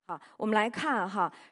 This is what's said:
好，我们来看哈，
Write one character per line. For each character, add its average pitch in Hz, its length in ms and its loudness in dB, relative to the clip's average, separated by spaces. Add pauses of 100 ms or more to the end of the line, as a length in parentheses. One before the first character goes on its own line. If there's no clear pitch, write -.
好， 175 140 -10 (160)
我 - 80 -6
们 214 100 2
来 220 140 4
看 233 400 -2
哈， 190 240 0 (200)